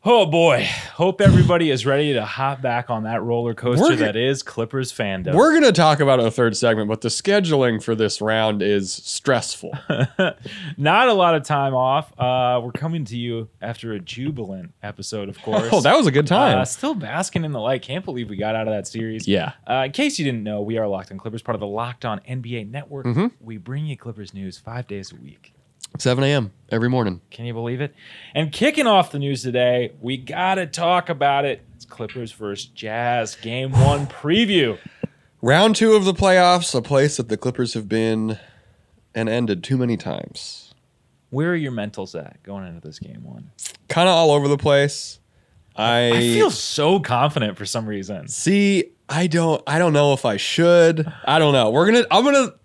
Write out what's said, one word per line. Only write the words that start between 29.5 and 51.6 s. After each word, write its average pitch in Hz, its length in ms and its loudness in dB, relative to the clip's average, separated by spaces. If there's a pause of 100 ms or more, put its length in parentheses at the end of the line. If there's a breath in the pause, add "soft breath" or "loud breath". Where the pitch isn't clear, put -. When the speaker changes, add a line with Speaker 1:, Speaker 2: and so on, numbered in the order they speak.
Speaker 1:
we 127 160 -4
gotta 180 480 -2
talk 175 420 0
about 143 380 2
it. 131 160 -4 (140)
It's - 100 -20
Clippers 117 440 -12
versus 101 360 -10
Jazz, 113 720 -4
game 127 360 -8
one 139 340 4
preview. 165 720 0 (640 loud breath)
Speaker 2:
Round 175 340 4
two 220 200 6
of 202 100 4
the 190 80 2
playoffs, 180 600 4
a 120 80 0
place 143 340 2
that 113 140 -6
the 107 80 -2
Clippers 123 340 -4
have 107 160 -8
been 110 500 -2 (760 soft breath)
and 110 160 -2
ended 110 340 -2
too 131 140 -2
many 120 180 0
times. - 760 -12 (560)
Speaker 1:
Where 156 220 -2
are 175 40 0
your 143 160 -4
mentals 104 420 -8
at - 280 -14
going 98 260 -14
into 82 180 -18
this 78 120 -18
game 57 260 -16
one? 60 260 -18 (380)
Speaker 2:
Kinda 175 220 2
all 165 200 4
over 147 160 2
the 143 120 2
place. 143 600 0 (540)
I 117 400 2
Speaker 1:
I 120 60 2
feel 120 300 4
so 165 500 0
confident 123 560 -2
for 104 80 -10
some 110 220 -6
reason. 98 420 -8
Speaker 2:
See, 196 640 0 (180)
I 165 180 -2
don't, 165 400 0
I 147 120 0
don't 170 160 4
know 143 180 6
if 131 140 0
I 104 100 0
should. 165 720 4 (140)
I 147 140 4
don't 151 160 4
know. 113 160 4